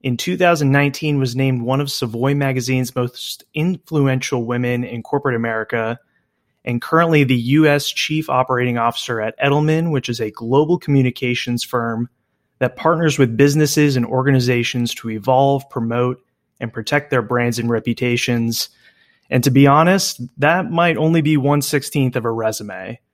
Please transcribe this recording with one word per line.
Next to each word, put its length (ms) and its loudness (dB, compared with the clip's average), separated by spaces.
In 140 -2
two 180 -4
thousand 360 2
nineteen, 480 0
was 160 -2
named 260 0
one 180 0
of 120 -4
Savoy 420 -2
Magazine's 600 -2
most 480 -8
influential 920 -2
women 380 -2
in 200 -8
corporate 320 -2
America, 640 -4
and 160 -4
currently 420 4
the 120 2
U 320 2
S 200 2
Chief 400 -4
Operating 520 0
Officer 420 -2
at 180 -6
Edelman, 520 0
which 180 -4
is 100 -4
a 120 -4
global 480 0
communications 840 0
firm 460 -4
that 200 -4
partners 420 0
with 180 2
businesses 580 4
and 120 0
organizations 880 0
to 160 -10
evolve, 580 2
promote, 500 -2
and 140 -8
protect 380 -4
their 100 2
brands 380 -2
and 100 -2
reputations. 1000 -2
And 140 2
to 80 2
be 160 6
honest, 520 4
that 320 0
might 260 2
only 240 2
be 160 2
one-sixteenth 760 0
of 100 -4
a 60 0
resume. 680 -6